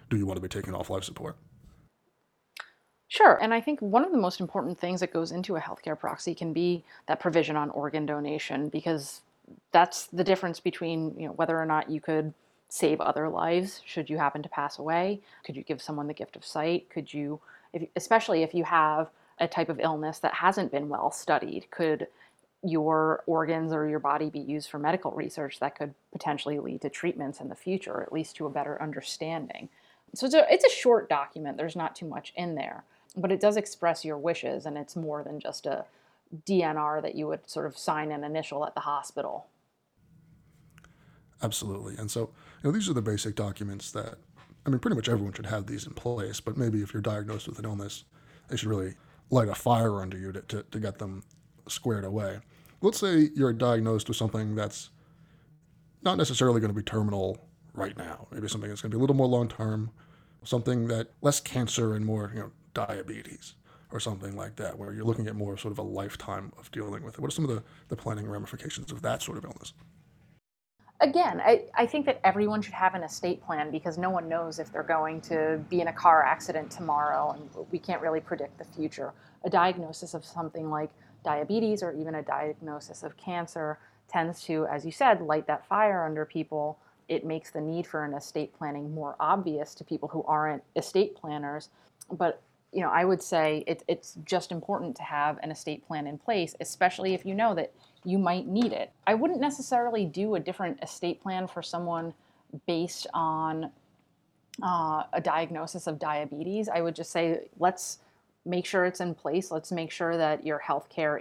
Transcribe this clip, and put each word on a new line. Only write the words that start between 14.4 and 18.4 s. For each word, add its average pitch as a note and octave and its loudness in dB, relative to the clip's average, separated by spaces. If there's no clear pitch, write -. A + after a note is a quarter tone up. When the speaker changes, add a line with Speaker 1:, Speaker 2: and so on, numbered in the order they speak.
Speaker 2:
to D#3 -10
pass C#3+ -4
away. F3 0
Could C3+ -10
you C3+ -10
give C#3 -4
someone D3 -6
the D3+ -4
gift - -12
of - -18
sight? D#3+ -2
Could - -8
you, D3 -6
if, E3+ -6
especially G3 4